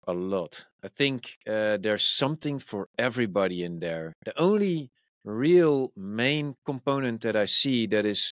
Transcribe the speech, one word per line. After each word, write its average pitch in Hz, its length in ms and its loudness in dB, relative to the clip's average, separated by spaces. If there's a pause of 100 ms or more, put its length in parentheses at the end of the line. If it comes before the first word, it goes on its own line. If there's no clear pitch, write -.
a 92 60 -2
lot. 92 540 -4 (180)
I 101 40 -12
think, 135 480 -4 (120)
uh, 107 340 0
there's 107 240 0
something 143 540 -2
for - 260 -8 (100)
everybody 101 680 0
in 85 160 -6
there. 82 320 -6 (120)
The 110 140 -8
only 180 520 2 (340)
real 139 720 4
main 127 580 -2 (100)
component 135 580 -2
that 110 120 0
I 104 120 4
see 127 420 2
that 107 180 2
is 101 300 0